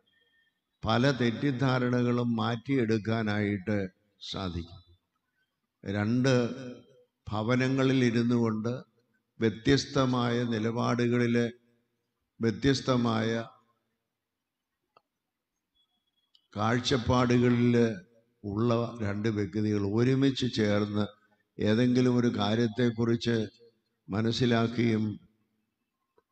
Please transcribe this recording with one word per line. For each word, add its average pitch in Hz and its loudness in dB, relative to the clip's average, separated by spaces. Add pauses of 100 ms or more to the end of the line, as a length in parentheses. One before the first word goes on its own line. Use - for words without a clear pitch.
(840)
പല 117 2
തെറ്റിദ്ധാരണകളും 123 0
മാറ്റിയെടുക്കാനായിട്ട് 110 -2 (420)
സാധിക്കും. 87 -8 (1040)
രണ്ട് 110 0 (920)
ഭവനങ്ങളിൽ 127 0
ഇരുന്നു 120 2
കൊണ്ട് 113 -2 (680)
വ്യത്യസ്തമായ 127 0
നിലപാടുകളില്, 120 0 (920)
വ്യത്യസ്തമായ 113 0 (3250)
കാഴ്ചപ്പാടുകളില് 120 2 (580)
ഉള്ള 104 0 (300)
രണ്ട് 104 -4
വ്യക്തികൾ 104 0 (100)
ഒരുമിച്ച് 131 0
ചേർന്ന് 104 0 (540)
ഏതെങ്കിലും 123 2
ഒരു 120 2
കാര്യത്തെക്കുറിച്ച് 117 0 (720)
മനസ്സിലാക്കുകയും 117 0 (1300)